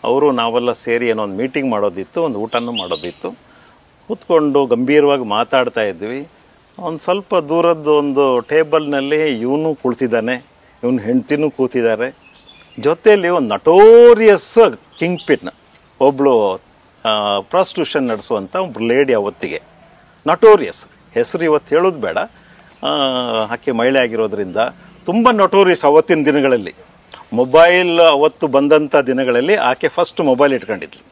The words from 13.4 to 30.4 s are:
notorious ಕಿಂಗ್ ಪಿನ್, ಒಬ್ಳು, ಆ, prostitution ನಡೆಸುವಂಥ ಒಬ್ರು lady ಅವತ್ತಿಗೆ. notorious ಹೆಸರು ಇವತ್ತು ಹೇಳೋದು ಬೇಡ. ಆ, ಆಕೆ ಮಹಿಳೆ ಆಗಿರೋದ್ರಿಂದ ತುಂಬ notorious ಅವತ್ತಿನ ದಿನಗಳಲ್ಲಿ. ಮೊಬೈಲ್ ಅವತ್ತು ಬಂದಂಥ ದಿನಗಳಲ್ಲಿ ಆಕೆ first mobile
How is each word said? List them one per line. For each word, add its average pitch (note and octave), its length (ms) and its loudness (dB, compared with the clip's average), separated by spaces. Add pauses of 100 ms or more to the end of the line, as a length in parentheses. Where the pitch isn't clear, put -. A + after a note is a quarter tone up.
notorious G#3+ 1200 6 (220)
ಕಿಂಗ್ E3+ 280 -4
ಪಿನ್, - 220 -2 (500)
ಒಬ್ಳು, B2+ 560 2 (500)
ಆ, G#2 340 -2
prostitution D3+ 680 -4
ನಡೆಸುವಂಥ G#2 480 -8
ಒಬ್ರು A#2+ 320 -6
lady C3 260 0
ಅವತ್ತಿಗೆ. A2 480 -4 (680)
notorious F3+ 600 4 (260)
ಹೆಸರು D#3+ 300 -4
ಇವತ್ತು D3+ 320 -2
ಹೇಳೋದು E3+ 240 0
ಬೇಡ. F#2 180 -6 (680)
ಆ, D3 60 -4 (640)
ಆಕೆ A#2+ 180 -6
ಮಹಿಳೆ B2+ 280 0
ಆಗಿರೋದ್ರಿಂದ G#2+ 580 -4 (480)
ತುಂಬ A3+ 260 2
notorious F#3+ 540 2
ಅವತ್ತಿನ D#3 400 2
ದಿನಗಳಲ್ಲಿ. C3+ 480 0 (600)
ಮೊಬೈಲ್ E3+ 680 4
ಅವತ್ತು D#3 480 2
ಬಂದಂಥ C#3+ 480 2
ದಿನಗಳಲ್ಲಿ C3 600 0
ಆಕೆ C3 320 -2
first - 340 -4
mobile C#3 320 2